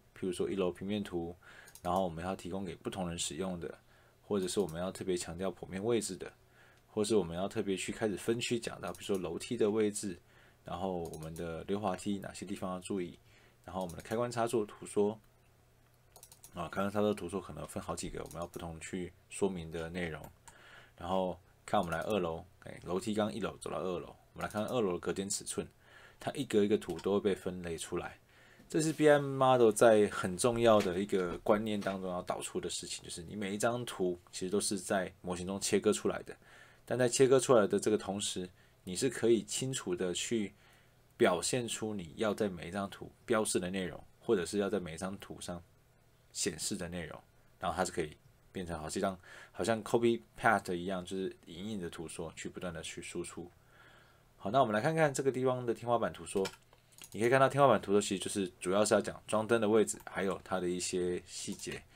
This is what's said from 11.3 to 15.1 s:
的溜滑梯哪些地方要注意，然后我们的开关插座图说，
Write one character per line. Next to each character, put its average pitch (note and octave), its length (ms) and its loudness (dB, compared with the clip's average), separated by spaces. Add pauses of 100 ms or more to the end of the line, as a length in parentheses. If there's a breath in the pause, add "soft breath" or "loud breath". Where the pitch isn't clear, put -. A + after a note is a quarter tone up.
的 E2 300 -8
溜 G2 120 -2
滑 G2 200 -2
梯 G2+ 220 -4
哪 F2 140 -10
些 - 120 -12
地 G2 100 -6
方 F#2+ 160 -6
要 F#2 80 -6
注 F#2+ 220 -4
意， E2+ 180 -8 (460 soft breath)
然 F2 100 -10
后 F#2 60 -2
我 F#2 40 -4
们 E2+ 120 -8
的 D#2+ 40 -12
开 - 140 -6
关 A#2+ 160 -2
插 A#2 160 0
座 A#2 180 2
图 - 200 -16
说， G#2 340 2 (1300)